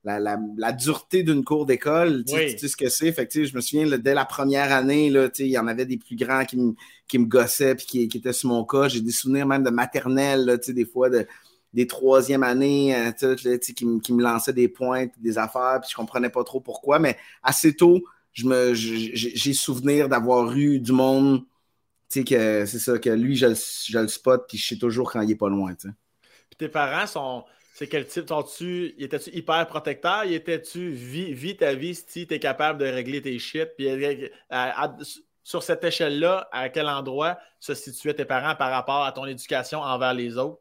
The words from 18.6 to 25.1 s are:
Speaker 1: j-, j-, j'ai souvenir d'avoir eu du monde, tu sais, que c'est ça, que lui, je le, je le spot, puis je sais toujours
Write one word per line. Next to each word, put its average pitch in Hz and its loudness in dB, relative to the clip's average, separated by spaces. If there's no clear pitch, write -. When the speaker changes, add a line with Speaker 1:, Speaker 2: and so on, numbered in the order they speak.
Speaker 1:
j-, 113 -2
j-, 120 -4
j'ai 135 0
souvenir 139 2
d'avoir 120 2
eu 143 2
du 117 0
monde, 135 4
tu 135 -2
sais, 127 -2
que 110 4
c'est 110 -6
ça, 120 0
que 123 0
lui, 120 2
je 127 4
le, 113 4
je - -4
le 110 2
spot, 127 2
puis 107 -10
je - -4
sais 113 -6
toujours 120 -2